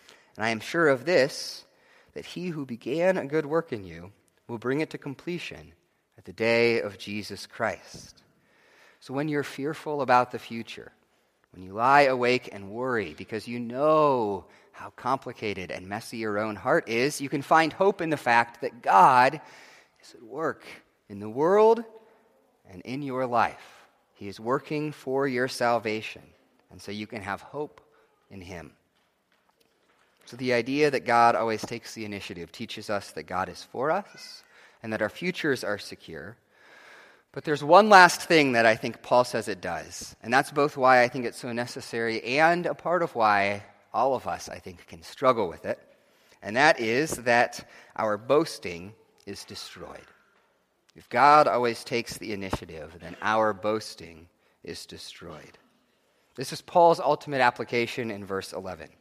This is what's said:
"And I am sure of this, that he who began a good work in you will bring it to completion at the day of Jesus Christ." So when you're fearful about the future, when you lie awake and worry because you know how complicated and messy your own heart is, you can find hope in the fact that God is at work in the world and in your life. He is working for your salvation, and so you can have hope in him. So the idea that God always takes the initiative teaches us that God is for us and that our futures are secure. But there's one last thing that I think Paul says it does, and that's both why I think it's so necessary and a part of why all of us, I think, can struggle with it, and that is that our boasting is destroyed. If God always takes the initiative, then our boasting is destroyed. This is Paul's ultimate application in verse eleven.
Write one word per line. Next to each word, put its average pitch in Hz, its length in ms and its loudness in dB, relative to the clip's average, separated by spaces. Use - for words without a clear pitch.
"And 104 80 -4
I 113 40 0
am 110 120 -4
sure 165 260 0
of 131 160 2
this, 156 600 0
that 76 120 -14
he 175 240 -10
who 151 160 -8
began 151 520 -2
a 127 80 -4
good 147 200 -2
work 160 280 -4
in 104 100 -8
you 87 300 -16
will 117 120 -10
bring 127 200 -2
it 156 120 -4
to 151 60 -12
completion 127 760 -12
at - 60 -20
the 95 80 -18
day 117 480 2
of 98 180 -6
Jesus 101 480 -12
Christ." - 760 -10
So - 120 -14
when 147 160 -4
you're 147 140 -2
fearful 147 580 -8
about 123 300 4
the 117 80 -8
future, 113 520 -14
when 92 100 -18
you 92 80 -16
lie 127 300 6
awake 127 500 2
and 98 180 -14
worry 110 440 -6
because 101 340 -10
you 120 100 -8
know 123 880 0
how - 180 -18
complicated 113 800 -6
and 90 160 -12
messy 110 300 -10
your 110 200 -4
own 107 200 -4
heart 131 320 0
is, 127 320 -2
you 135 80 -8
can 143 120 -4
find 160 300 2
hope 196 300 0
in 160 80 -4
the 147 80 -2
fact 117 420 2
that 123 220 -10
God 143 580 6
is - 120 -20
at - 80 -20
work 123 440 -8
in 101 120 -14
the 107 100 -10
world 208 560 4
and 92 120 -18
in 131 200 -8
your 131 240 -4
life. - 600 -2
He 101 120 -14
is 98 100 -14
working 147 540 -4
for 135 340 -4
your 127 220 -2
salvation, 113 760 -4
and 90 120 -20
so 101 100 -14
you 104 160 -10
can 110 140 -14
have 95 200 -8
hope - 380 -14
in 98 120 -18
him. 87 320 -16
So - 100 -20
the 123 180 0
idea 135 380 2
that 123 140 -2
God 117 300 6
always 110 260 0
takes - 320 -12
the 113 100 -10
initiative 98 480 -10
teaches - 380 -12
us 101 220 -6
that 80 120 -12
God 90 240 -6
is 85 160 -14
for 127 280 -4
us - 520 -10
and 113 80 -8
that 110 100 -4
our 107 80 0
futures 160 540 -4
are 101 140 -4
secure. 90 580 -16
But 139 120 -14
there's 147 200 -2
one 185 260 8
last 185 340 10
thing 147 300 6
that 117 120 6
I 113 100 8
think 113 280 -8
Paul 123 200 4
says 110 240 -6
it 95 140 -8
does, 85 600 -10
and 113 100 -4
that's 139 180 2
both 147 240 0
why 127 280 6
I 120 40 4
think 123 180 -6
it's - 120 -10
so 123 160 -10
necessary 117 720 -6
and 160 420 2
a 135 80 -4
part 170 300 -4
of 160 100 -6
why 101 500 2
all 127 220 0
of 107 120 -8
us, 85 220 -10
I - 80 -14
think, 90 300 -20
can 82 160 -20
struggle 117 440 0
with 78 160 -12
it, 101 160 -6
and 104 140 -8
that 147 240 4
is 123 320 -2
that 120 560 0
our 104 220 -2
boasting 110 760 -2
is 101 160 -14
destroyed. - 640 -18
If 113 140 -20
God 147 380 8
always 117 360 0
takes 120 340 -4
the 104 160 -10
initiative, 87 640 -10
then 85 220 -14
our 107 320 2
boasting 87 760 -8
is - 240 -14
destroyed. - 720 -18
This - 160 -8
is 156 100 -12
Paul's 170 380 4
ultimate 143 420 -2
application 120 680 0
in 101 160 -10
verse 95 280 -8
eleven. 90 360 -12